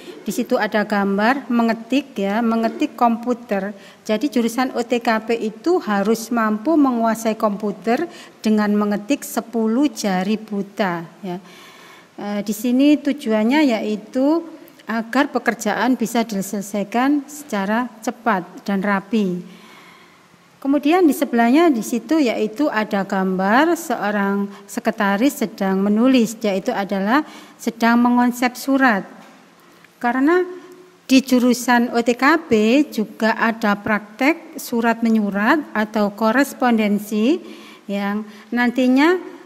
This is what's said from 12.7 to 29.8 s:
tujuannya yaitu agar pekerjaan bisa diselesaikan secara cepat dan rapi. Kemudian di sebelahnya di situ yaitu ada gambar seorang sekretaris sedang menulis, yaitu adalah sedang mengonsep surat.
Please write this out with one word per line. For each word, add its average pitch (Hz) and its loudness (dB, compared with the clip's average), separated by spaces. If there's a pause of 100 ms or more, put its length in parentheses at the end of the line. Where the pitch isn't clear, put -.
tujuannya 262 2
yaitu 240 0 (400)
agar 233 0
pekerjaan 226 0
bisa 233 -2
diselesaikan 214 -2
secara 214 -4
cepat 208 -2 (160)
dan 196 -2
rapi. 196 -2 (1040)
Kemudian 294 2
di 302 6
sebelahnya 262 4
di 214 -2
situ 269 0
yaitu 220 0
ada 208 -4
gambar 196 0
seorang 202 -2 (160)
sekretaris 220 -2
sedang 190 -2
menulis, 226 2
yaitu 196 -2
adalah 202 -2 (320)
sedang 233 0
mengonsep 247 2
surat. 262 2 (960)